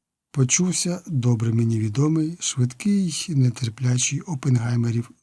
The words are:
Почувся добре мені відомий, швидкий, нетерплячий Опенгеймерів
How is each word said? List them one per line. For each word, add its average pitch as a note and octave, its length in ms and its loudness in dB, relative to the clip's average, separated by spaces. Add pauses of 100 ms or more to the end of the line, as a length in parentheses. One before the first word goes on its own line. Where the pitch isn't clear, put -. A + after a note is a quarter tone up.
(320)
Почувся F3 760 0
добре A#2 460 2
мені A2+ 260 2
відомий, D3+ 600 0
швидкий, F3 880 -2
нетерплячий B2+ 920 0
Опенгеймерів A#2 920 0 (120)